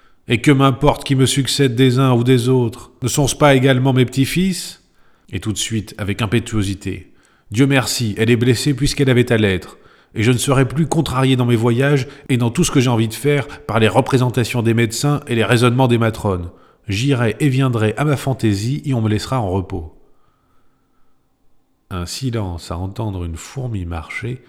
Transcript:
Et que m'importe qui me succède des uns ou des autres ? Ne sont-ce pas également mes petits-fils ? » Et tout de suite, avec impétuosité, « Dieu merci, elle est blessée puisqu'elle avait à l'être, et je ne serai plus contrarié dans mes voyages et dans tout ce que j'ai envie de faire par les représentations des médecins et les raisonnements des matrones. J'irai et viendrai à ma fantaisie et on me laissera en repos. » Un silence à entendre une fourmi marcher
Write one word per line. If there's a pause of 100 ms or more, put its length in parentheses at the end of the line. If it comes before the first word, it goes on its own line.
(260)
Et
que
m'importe
qui
me
succède
des
uns
ou
des
autres ? (100)
Ne
sont-ce
pas
également
mes
petits-fils ? » (460)
Et
tout
de
suite,
avec
impétuosité, « (380)
Dieu
merci,
elle
est
blessée
puisqu'elle
avait
à
l'être, (380)
et
je
ne
serai
plus
contrarié
dans
mes
voyages (220)
et
dans
tout
ce
que
j'ai
envie
de
faire (200)
par
les
représentations
des
médecins
et
les
raisonnements
des
matrones. (380)
J'irai
et
viendrai
à
ma
fantaisie
et
on
me
laissera
en
repos. » (1900)
Un
silence
à
entendre
une
fourmi
marcher